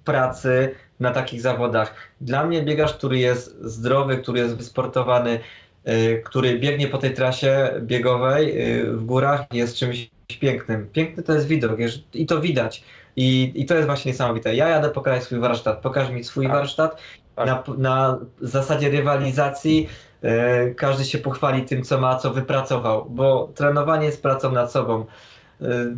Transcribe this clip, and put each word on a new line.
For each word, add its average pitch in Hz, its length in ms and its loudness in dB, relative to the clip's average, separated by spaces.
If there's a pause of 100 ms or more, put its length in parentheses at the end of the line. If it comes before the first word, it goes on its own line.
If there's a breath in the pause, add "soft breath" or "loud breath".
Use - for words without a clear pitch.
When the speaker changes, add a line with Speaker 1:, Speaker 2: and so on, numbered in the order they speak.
Speaker 1:
pracy 131 680 2 (240 loud breath)
na 123 120 2
takich 127 300 -4
zawodach. 113 520 0 (280 loud breath)
Dla 135 240 -2
mnie 165 160 0
biegacz, 151 320 0
który 131 260 -2
jest 123 420 0
zdrowy, 123 560 0
który 123 220 -2
jest 117 180 0
wysportowany, 123 800 0 (480 loud breath)
y, 113 380 2
który 123 340 0
biegnie 143 280 0
po 139 100 -4
tej 131 160 -2
trasie 131 560 2 (120)
biegowej, 127 800 2 (200)
y, 113 120 -2
w 113 120 -4
górach, 135 480 2
jest 120 240 -2
czymś 120 320 -4 (300)
pięknym. 113 540 -2
Piękny 160 300 -4
to 160 100 0
jest 151 140 2
widok, 120 320 0
jeż-, 117 240 -4 (100)
i 160 120 -2
to 160 160 0
widać. 131 420 -2 (320 loud breath)
I, 131 400 2
i 139 100 -2
to 175 100 2
jest 156 120 4
właśnie 135 240 -2
niesamowite. 117 440 -2
Ja 151 120 4
jadę 151 220 2
pokazać 131 340 -2
swój 120 160 -6
warsztat. 117 400 0
Pokaż 131 300 -2
mi 123 140 -6
swój 135 220 -4
Speaker 2:
Tak. 131 100 0
Speaker 1:
warsztat 160 420 0 (380 loud breath)
Speaker 2:
Tak. 117 120 0
Speaker 1:
na, 131 160 0 (140)
na 131 400 2 (240)
zasadzie 139 480 0
rywalizacji. 143 1000 2 (340 loud breath)
E, 123 480 2
każdy 135 340 0
się - 120 -4
pochwali 131 460 0
tym, 127 200 -2
co 135 140 0
ma, 127 180 2
co - 160 -2
wypracował, 127 800 0
bo 131 460 2
trenowanie 147 500 2
jest 147 180 -4
pracą 135 280 2
nad 120 200 0
sobą. 113 340 0 (560 loud breath)
E, - 40 -6 (320)